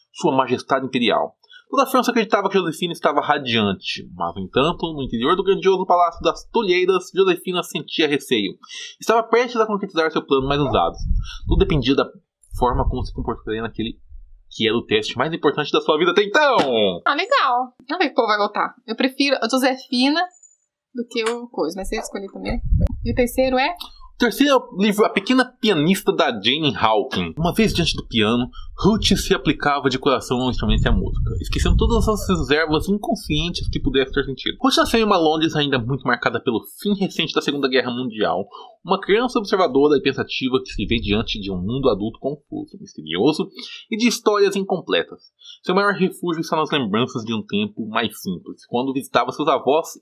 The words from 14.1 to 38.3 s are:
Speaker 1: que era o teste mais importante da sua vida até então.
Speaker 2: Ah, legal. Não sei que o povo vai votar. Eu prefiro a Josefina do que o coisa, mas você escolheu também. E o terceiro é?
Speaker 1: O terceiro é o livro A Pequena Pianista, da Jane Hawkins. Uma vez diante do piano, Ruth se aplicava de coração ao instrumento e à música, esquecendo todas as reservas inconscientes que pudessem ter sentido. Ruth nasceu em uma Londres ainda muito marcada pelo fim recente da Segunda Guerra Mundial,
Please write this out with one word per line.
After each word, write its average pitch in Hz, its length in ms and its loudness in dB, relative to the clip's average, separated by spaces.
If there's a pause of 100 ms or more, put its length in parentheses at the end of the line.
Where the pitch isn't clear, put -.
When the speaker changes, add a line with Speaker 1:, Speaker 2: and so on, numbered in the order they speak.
Speaker 1:
que 110 140 0
era 107 100 2
o - 80 -4
teste 107 320 0
mais 143 160 0
importante 147 380 0
da 165 80 4
sua 156 180 2
vida 170 140 2
até 190 140 4
então. 262 320 4 (480)
Speaker 2:
Ah, 294 100 2
legal. 294 580 0 (160)
Não 320 80 -4
sei 359 100 2
que - 40 -4
o - 40 -12
povo 233 120 4
vai 208 100 2
votar. 202 380 -2 (100)
Eu 226 120 -8
prefiro 269 440 0
a 226 80 -2
Josefina 262 720 0 (720)
do 240 160 -6
que 226 140 -4
o 240 240 -4
coisa, 175 300 -4
mas 190 100 -8
você - 100 -6
escolheu 196 360 -10
também. 190 260 -6 (460)
E 233 80 -2
o - 20 -4
terceiro 254 420 2
é? 277 120 2 (440)
Speaker 1:
O - 80 -2
terceiro 247 320 4
é - 20 8
o 254 220 0
livro 202 260 4
A - 60 4
Pequena 254 340 2 (160)
Pianista, 190 540 2
da 156 160 2
Jane 120 480 0
Hawkins. 104 580 0
Uma 165 200 0
vez 226 180 4
diante - 220 0
do - 120 -8
piano, 117 400 2 (300)
Ruth 202 400 4
se - 160 2
aplicava 143 560 0
de 127 80 -2
coração 131 440 0
ao 127 100 0
instrumento - 340 2
e - 40 4
à - 20 4
música, - 400 0 (100)
esquecendo - 340 0
todas 220 320 4
as 214 220 -2
reservas 156 580 0
inconscientes 175 800 -2
que - 120 -2
pudessem 131 340 0
ter 139 120 0
sentido. - 360 -8
Ruth 269 160 2
nasceu 269 220 2
em 220 40 4
uma 208 140 2
Londres 160 380 2
ainda 139 240 0
muito 127 240 -4
marcada 120 360 0
pelo 113 220 -2 (180)
fim 202 140 0
recente 175 400 -2
da 151 80 0
Segunda 139 260 -2
Guerra 127 220 2
Mundial, 107 560 -2 (400)